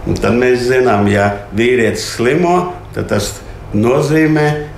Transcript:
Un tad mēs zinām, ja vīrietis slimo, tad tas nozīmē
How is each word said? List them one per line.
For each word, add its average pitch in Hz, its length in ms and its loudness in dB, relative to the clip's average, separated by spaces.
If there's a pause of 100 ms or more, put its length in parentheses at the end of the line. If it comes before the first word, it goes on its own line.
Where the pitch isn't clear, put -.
Un - 120 -2
tad 113 220 0
mēs 123 320 2
zinām, 117 400 2
ja 101 220 2 (160)
vīrietis 113 600 0
slimo, 175 640 0 (160)
tad 98 200 -8
tas 104 240 -2 (360)
nozīmē 151 760 2 (300)